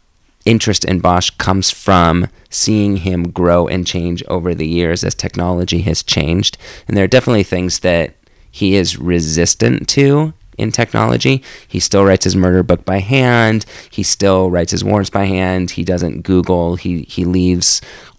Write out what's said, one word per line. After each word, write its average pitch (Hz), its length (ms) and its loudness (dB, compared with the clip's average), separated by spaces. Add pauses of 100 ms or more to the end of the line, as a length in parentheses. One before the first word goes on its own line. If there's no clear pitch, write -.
(460)
interest 107 400 2
in 92 120 0
Bosch 87 380 2
comes 95 340 -2
from 90 560 2 (220)
seeing 101 500 0
him 87 260 -2
grow 87 440 2
and 87 180 -4
change 87 420 -4
over 85 260 -2
the 80 120 -4
years 85 380 0
as - 100 -4
technology 87 680 -2
has 82 200 -2
changed. 82 540 -2 (300)
And 101 100 -2
there 98 80 4
are 92 40 2
definitely 120 340 2
things 90 380 -4
that 85 340 0 (360)
he 98 240 0
is 92 220 0
resistant 85 920 0
to 143 420 2 (260)
in 110 140 -2
technology. 120 680 0 (240)
He 92 140 -6
still 98 240 2
writes 95 200 4
his 92 120 0
murder 92 260 4
book 85 220 0
by 95 140 -2
hand. 113 640 2 (260)
He - 120 -4
still 92 480 2
writes 87 220 0
his 92 120 -2
warrants 101 260 0
by 101 140 0
hand. 92 480 -2
He 90 120 -6
doesn't 87 380 -4
Google. 87 540 0
He, 87 260 -4
he - 220 -6
leaves 90 560 0 (380)